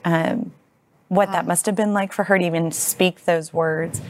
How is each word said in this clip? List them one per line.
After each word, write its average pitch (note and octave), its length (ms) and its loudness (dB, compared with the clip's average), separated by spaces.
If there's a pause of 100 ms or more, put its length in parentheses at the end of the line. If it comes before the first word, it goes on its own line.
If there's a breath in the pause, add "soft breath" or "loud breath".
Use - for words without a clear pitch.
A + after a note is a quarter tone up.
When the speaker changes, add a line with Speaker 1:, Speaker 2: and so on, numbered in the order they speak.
Speaker 1:
um, E3 460 0 (560)
what F#3+ 240 2
that E3+ 140 -2
Speaker 2:
Mm. - 20 -6
Speaker 1:
must F3 180 0
have G#3 100 0
been G#3 180 0
like G3 200 -2
for G3+ 120 -2
her G3 120 4
to F3+ 80 2
even E3 260 0
speak - 540 -2
those E3 280 0
words. E3 560 -2